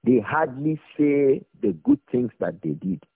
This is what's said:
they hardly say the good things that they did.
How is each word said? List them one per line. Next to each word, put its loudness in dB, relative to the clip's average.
they 4
hardly -2
say 2
the 0
good 2
things -2
that -4
they -4
did. -6